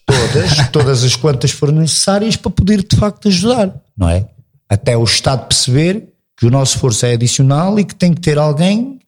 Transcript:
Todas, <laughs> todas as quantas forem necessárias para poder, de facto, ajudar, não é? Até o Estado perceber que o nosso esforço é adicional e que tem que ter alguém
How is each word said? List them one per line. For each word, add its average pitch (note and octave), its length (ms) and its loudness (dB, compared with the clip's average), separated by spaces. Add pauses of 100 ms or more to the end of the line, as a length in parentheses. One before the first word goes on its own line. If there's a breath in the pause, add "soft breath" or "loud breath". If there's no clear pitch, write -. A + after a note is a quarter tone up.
Todas, C#3 640 0
<laughs> - 0 -
todas C3+ 360 0
as B2 120 0
quantas C#3 360 0
forem D3 240 -2
necessárias G3 600 0
para - 140 -6
poder, G3+ 360 0
de - 100 0
facto, G#3 320 -2
ajudar, G3 460 0 (220)
não F2 140 0
é? F#2 180 -2 (400)
Até A2 260 0
o A#2 100 2
Estado - 420 -2
perceber E3 640 0 (280)
que - 80 -2
o A#2 60 4
nosso C3+ 240 2
esforço B2 320 -2
é A#2+ 80 0
adicional C#3 640 0
e G3+ 60 2
que - 100 -10
tem F3 180 2
que - 80 -2
ter D3 160 0
alguém F#3 720 0